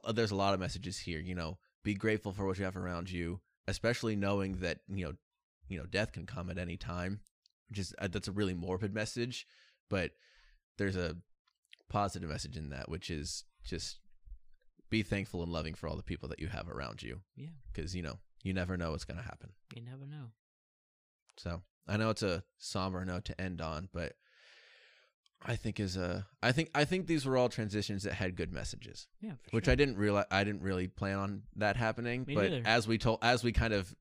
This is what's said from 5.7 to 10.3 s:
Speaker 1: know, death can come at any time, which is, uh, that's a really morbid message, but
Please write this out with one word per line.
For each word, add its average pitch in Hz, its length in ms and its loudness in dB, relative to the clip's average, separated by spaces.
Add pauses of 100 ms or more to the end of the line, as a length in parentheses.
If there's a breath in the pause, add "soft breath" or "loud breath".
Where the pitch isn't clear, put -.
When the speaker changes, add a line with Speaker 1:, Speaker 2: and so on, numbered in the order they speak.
Speaker 1:
know, 76 80 -8
death 101 260 0
can - 140 -8
come 90 240 -6
at 90 80 -6
any 87 180 -4
time, 90 440 -4 (480)
which 104 100 -8
is, 92 200 -2
uh, 98 100 -2
that's 92 200 -4
a 98 40 -4
really 98 220 2
morbid 92 400 -2
message, 117 520 -4 (440 soft breath)
but 90 220 0 (680 soft breath)